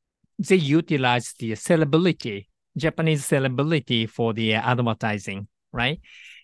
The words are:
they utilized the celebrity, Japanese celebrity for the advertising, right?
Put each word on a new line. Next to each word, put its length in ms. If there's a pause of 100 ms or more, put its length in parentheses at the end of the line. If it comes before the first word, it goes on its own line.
(400)
they 160
utilized 840
the 160
celebrity, 920 (260)
Japanese 480
celebrity 840
for 260
the 220
advertising, 920 (240)
right? 300 (420)